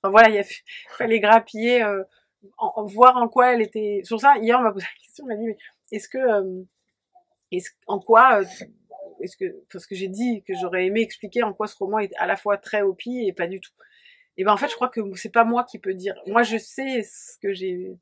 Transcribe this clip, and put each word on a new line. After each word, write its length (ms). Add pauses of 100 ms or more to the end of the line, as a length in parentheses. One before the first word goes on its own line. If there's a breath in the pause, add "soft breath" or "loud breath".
Enfin 100
voilà, 160
il 80
y 40
a, 40 (540 loud breath)
fallait 240
grappiller, 600
euh, 220 (540)
en, 180
en, 80
voir 320
en 140
quoi 240
elle 80
était. 420
Sur 160
ça, 180
hier, 220
on 40
m'a 100
posé 120
la 160
question, 220
on 40
m'a 80
dit, 100
mais 120 (360 loud breath)
est-ce 160
que, 80
euh, 460 (880)
est-ce, 180 (160)
en 140
quoi, 420
euh, 40 (760)
est-ce 160
que, 340
parce 140
que 100
j'ai 140
dit 340
que 160
j'aurais 280
aimé 140
expliquer 420
en 100
quoi 140
ce 100
roman 220
est 180
à 80
la 100
fois 220
très 240
Hopi 440
et 60
pas 160
du 140
tout. 100 (640 soft breath)
Et 80
ben 80
en 60
fait, 100
je 80
crois 140
que 100 (160)
c'est 160
pas 140
moi 180
qui 160
peux 140
dire. 320
Moi, 180
je 140
sais 460
ce 360
que 140
j'ai 480